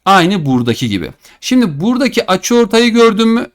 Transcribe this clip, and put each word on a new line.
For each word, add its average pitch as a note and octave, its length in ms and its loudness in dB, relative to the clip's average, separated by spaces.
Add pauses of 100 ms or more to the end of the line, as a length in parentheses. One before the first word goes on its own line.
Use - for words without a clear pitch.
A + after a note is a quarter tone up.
Aynı F#3 420 2
buradaki A#2+ 420 -2
gibi. F2+ 220 -4 (300)
Şimdi G#3 400 0
buradaki B3 500 -2
açıortayı A#3 640 0
gördün A3+ 360 2
mü? A3+ 260 0